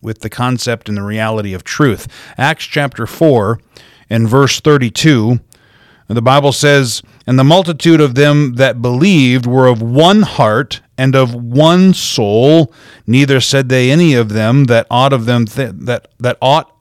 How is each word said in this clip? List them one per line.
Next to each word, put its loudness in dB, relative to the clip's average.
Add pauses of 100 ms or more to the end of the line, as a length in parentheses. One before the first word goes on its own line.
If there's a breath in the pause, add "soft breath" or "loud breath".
with -12
the -10
concept -6
and -6
the -8
reality -6
of -12
truth. -2 (280 loud breath)
Acts -4
chapter -6
four 0 (520 loud breath)
and 0
verse 0
thirty-two, 0 (680 soft breath)
the -4
Bible 2
says, 0 (260 soft breath)
"And 0
the 4
multitude 2
of 0
them 2
that -2
believed 2
were 2
of 2
one 2
heart -2 (160)
and 0
of 0
one 2
soul. 2 (360 loud breath)
Neither 2
said -2
they 2
any 4
of 0
them 0
that 0
aught 0
of -4
them -2
th-, -8
that, -10 (100)
that -4
aught 0 (100)